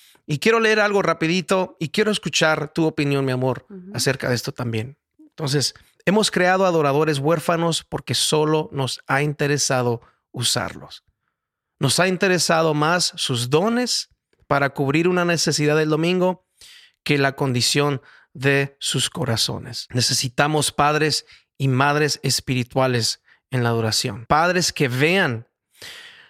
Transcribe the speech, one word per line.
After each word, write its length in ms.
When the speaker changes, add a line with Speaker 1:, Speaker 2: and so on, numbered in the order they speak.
Speaker 1:
y 140
quiero 200
leer 200
algo 240
rapidito 760
y 100
quiero 220
escuchar 640
tu 120
opinión, 380
mi 100
amor, 360
Speaker 2:
Ujú. 240
Speaker 1:
acerca 360
de 60
esto 160
también. 460
Entonces, 540
"Hemos 260
creado 340
adoradores 540
huérfanos 640
porque 320
solo 560
nos 360
ha 160
interesado 760
usarlos. 720
Nos 200
ha 80
interesado 680
más 440
sus 320
dones 600
para 240
cubrir 360
una 180
necesidad 520
del 120
domingo 560
que 140
la 180
condición 680
de 460
sus 300
corazones. 840
Necesitamos 760
padres 540
y 100
madres 560
espirituales 960
en 120
la 60
adoración. 580
Padres 460
que 140
vean 600